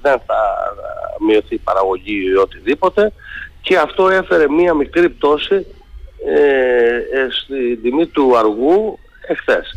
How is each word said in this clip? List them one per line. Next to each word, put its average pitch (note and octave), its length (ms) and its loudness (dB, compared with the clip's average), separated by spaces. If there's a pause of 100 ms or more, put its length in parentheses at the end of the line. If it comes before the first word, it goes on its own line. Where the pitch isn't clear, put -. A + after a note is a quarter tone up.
δεν C#3 160 2 (100)
θα, A2 120 -2 (800)
ε, G#2 60 -8
μειωθεί G#2+ 300 2
η G#2+ 80 -8
παραγωγή F#2+ 540 -2 (140)
ή F#2+ 40 2
οτιδήποτε, D3+ 760 0 (500)
και F#3 160 0
αυτό F#3+ 320 0
έφερε F#3 400 2
μία E3+ 240 2
μικρή D#3+ 360 0
πτώση, D3+ 560 0 (600)
ε, B2+ 960 2
ε, C3 100 0
στην B2 520 -6
τιμή C3 240 0
του C3+ 320 2
αργού D3 640 0 (280)
εχθές. B2 380 -2 (120)